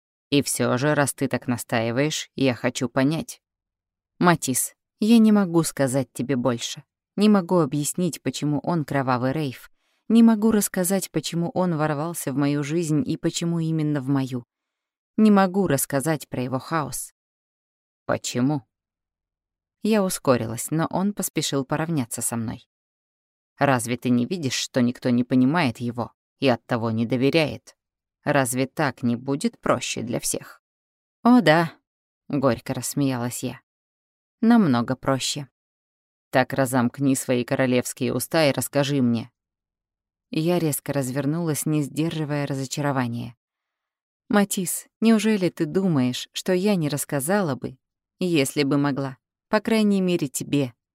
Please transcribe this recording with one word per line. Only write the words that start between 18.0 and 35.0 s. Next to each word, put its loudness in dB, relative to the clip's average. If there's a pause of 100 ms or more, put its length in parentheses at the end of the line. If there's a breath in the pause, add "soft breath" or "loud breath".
«Почему?» -2 (1200)
Я 2
ускорилась, -2
но 0
он -2
поспешил -4
поравняться -4
со -4
мной. -8 (880)
«Разве 0
ты -2
не 2
видишь, -4
что -2
никто 0
не 2
понимает 2
его -8 (280)
и 2
оттого 0
не 0
доверяет? 0 (480)
Разве 0
так -4
не 0
будет -4
проще -2
для -4
всех?» -8 (600)
«О 8
да», — 4 (540)
горько -2
рассмеялась -4
я. -8 (800)
«Намного 4
проще». -4 (800)